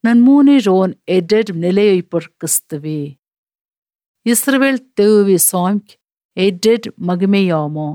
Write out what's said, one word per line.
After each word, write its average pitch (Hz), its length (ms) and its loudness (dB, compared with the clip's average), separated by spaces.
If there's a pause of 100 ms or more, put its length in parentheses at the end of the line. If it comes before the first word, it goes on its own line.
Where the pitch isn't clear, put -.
Nan 233 220 4
muni 277 400 6
ron 190 300 0 (100)
eded 190 480 -2
mneleipur 180 680 0 (160)
gustivi. 151 760 -8 (1080)
Israel 262 520 0 (180)
tevi 202 420 2
soimk, 185 480 -2 (500)
eded 202 640 -2
magmeyamo. 175 960 -2